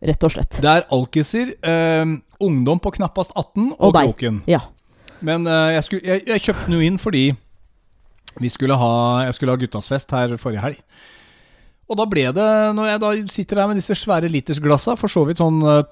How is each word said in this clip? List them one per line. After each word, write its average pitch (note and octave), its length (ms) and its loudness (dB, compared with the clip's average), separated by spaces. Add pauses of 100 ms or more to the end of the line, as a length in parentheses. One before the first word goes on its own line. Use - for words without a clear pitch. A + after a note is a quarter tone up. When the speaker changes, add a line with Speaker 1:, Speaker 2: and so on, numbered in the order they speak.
Speaker 1:
rett D#3 220 0
og D#3+ 100 4
slett. - 280 -4
Speaker 2:
Det D3 120 6
er F3 180 2
alkiser, D#3 680 0
eh, E3 440 0 (360)
ungdom D#3 400 2
på G3 140 -4
knappast - 400 -4
atten G#3 380 -2
og - 160 4
Speaker 1:
Og D#3+ 40 6
deg. C#3 220 4
Speaker 2:
kroken. A2 320 -4
Speaker 1:
Ja. E3+ 140 4 (600)
Speaker 2:
Men, E3+ 260 -2
eh, D#3+ 320 2
jeg D3 40 0
sku-, F#3+ 200 -6
jeg, F#3 220 -2
jeg A3 160 0
kjøpte - 240 -2
den F3 80 -2
jo E3 140 2
inn F#3+ 100 0
fordi C#3 380 0 (1040)
vi B2 100 -4
skulle C3+ 280 0
ha, A#2+ 480 2
jeg B2 100 -4
skulle B2+ 160 -2
ha B2+ 60 0
guttas A#2+ 300 -6
fest - 240 -6
her B2 260 -2
forrige A2 240 -6
helg. C#3 160 -6 (1120)
Og G#3+ 80 -6
da A3 80 0
ble F#3+ 160 0 (100)
det, G3+ 180 2 (240)
når G#3+ 140 -2
jeg G#3+ 140 -2
da G#3+ 80 0 (180)
sitter G3+ 320 -4
her G3+ 80 2
med G#3 80 -2
disse G3 180 -4
svære E3+ 380 0
litersglassa, D3+ 680 0
for A3 140 -2
så D#3 160 2
vidt E3+ 160 -2
sånn, D#3+ 240 2
eh, D3 240 6